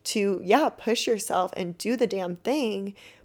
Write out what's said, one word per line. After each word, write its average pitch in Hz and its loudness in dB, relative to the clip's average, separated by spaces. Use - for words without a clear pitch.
to, 202 0
yeah, 247 4
push - -2
yourself 196 0
and 175 -4
do 233 -2
the 247 2
damn 180 -4
thing, 208 -2